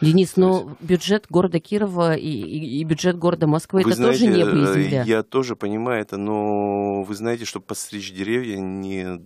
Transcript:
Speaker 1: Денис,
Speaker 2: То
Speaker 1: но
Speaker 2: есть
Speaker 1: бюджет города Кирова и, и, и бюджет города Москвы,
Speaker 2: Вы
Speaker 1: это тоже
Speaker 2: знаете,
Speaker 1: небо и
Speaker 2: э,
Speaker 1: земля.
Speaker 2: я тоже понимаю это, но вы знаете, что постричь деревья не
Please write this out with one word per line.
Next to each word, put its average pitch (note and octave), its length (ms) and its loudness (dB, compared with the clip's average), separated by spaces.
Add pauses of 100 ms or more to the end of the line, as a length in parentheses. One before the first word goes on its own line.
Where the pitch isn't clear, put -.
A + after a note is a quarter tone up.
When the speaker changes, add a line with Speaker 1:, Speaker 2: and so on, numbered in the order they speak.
Speaker 1:
Денис, E3 340 4
Speaker 2:
То F#3+ 60 4
Speaker 1:
но F#3 80 6
Speaker 2:
есть F#3 320 -2
Speaker 1:
бюджет F3+ 500 0
города F3 300 0
Кирова F3+ 560 -2
и, - 120 -6
и, C3 520 -6
и D#3+ 40 -4
бюджет E3 340 0
города E3 280 0
Москвы, D#3+ 360 2
Speaker 2:
Вы A2+ 100 4
Speaker 1:
это - 40 0
тоже A#3+ 280 4
Speaker 2:
знаете, - 20 6
Speaker 1:
небо F3+ 320 4
и - 80 4
Speaker 2:
э, - 0 -
Speaker 1:
земля. G2 380 2
Speaker 2:
я A2 180 2
тоже B2 340 -2
понимаю A2 460 -2
это, G2+ 160 -8
но G2+ 840 0
вы G2+ 100 -8
знаете, A#2 320 -4
что G2+ 140 -10
постричь G2+ 520 -10
деревья G#2+ 460 -4
не F#2+ 460 -6 (220)